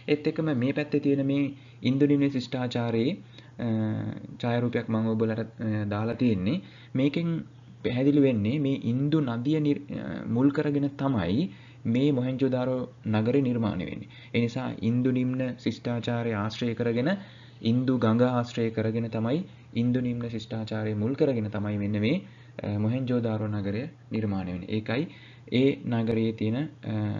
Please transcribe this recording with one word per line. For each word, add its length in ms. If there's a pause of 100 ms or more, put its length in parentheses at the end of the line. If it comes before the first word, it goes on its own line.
ඒත් 220
එක්කම 260
මේ 200
පැත්තේ 280
තියෙන 260
මේ 260 (260)
ඉන්දු 280
නිම්න 240
ශිෂ්ටාචාරයේ, 840 (440)
අ, 100 (680)
ඡායාරූපයක් 540
මම 180
ඔයගොල්ලන්ට, 500
අ, 280
දාලා 300
තියෙන්නේ. 480 (280)
මේකෙන් 380 (500)
පැහැදිලි 440
වෙන්නේ 360
මේ 240
ඉන්දු 380
නදිය 400
නිර්-, 240 (100)
අ, 320
මුල් 240
කරගෙන 400
තමයි 600 (320)
මේ 300
මොහෙන්ජෝදාරෝ 680 (260)
නගරය 360
නිර්මාණය 420
වෙන්නේ. 240 (200)
ඒ 120
නිසා 280 (120)
ඉන්දු 320
නිම්න 280 (160)
ශිෂ්ටාචාරය 760
ආශ්‍රය 420
කරගෙන, 360 (480)
ඉන්දු 400
ගඟ 280
ආශ්‍රය 440
කරගෙන 400
තමයි, 340 (280)
ඉන්දු 280
නිම්න 260
ශිෂ්ටාචාරය 680
මුල් 200
කරගෙන 360
තමයි 280
මෙන්න 220
මේ, 160 (400)
අ, 220
මොහෙන්ජෝදාරෝ 680
නගරය 340 (240)
නිර්මාණය 460
වෙන්නේ. 200
ඒකයි 320 (440)
ඒ 340
නගරයේ 500
තියෙන, 240 (260)
අ, 100 (280)